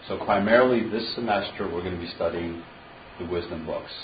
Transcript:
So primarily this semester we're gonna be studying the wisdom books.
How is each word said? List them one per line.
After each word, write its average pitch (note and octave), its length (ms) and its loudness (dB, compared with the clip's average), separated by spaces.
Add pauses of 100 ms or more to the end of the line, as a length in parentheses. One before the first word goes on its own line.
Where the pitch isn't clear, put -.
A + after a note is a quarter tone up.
So G2 100 -6
primarily A2+ 680 6
this A2 280 -4
semester G2+ 520 -2
we're F2 160 -4
gonna F2+ 140 -4
be F2 180 -8
studying E2+ 480 -4 (560)
the F2+ 60 -6
wisdom E2 400 -4
books. - 260 -6 (120)